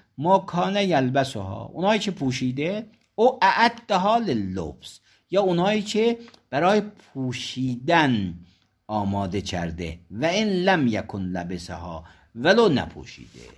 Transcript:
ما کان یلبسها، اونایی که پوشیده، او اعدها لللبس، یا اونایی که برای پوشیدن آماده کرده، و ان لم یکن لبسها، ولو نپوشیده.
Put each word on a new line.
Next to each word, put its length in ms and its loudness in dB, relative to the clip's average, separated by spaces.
ما 200 4
کان 380 -2
یلبسها، 880 0
اونایی 360 0
که 100 -4
پوشیده، 760 -4
او 300 2
اعدها 760 2
لللبس، 840 -4
یا 120 2
اونایی 400 2
که 360 0
برای 300 4
پوشیدن 1600 -2
آماده 540 -2
کرده، 600 -6
و 220 -4
ان 160 0
لم 380 2
یکن 360 -2
لبسها، 840 -8
ولو 340 4
نپوشیده. 880 -6